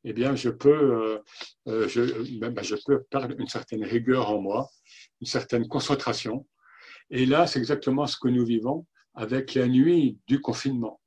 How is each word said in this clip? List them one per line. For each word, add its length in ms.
eh 60
bien, 240
je 140
peux, 200
euh, 500
euh, 200
je, 520
ben, 140
ben, 100
je 120
peux 180
perdre 340
une 100
certaine 360
rigueur 480
en 100
moi, 280
une 60
certaine 400
concentration. 800
Et 160
là, 220
c'est 120
exactement 480
ce 100
que 100
nous 160
vivons 420
avec 400
la 140
nuit 500
du 140
confinement. 640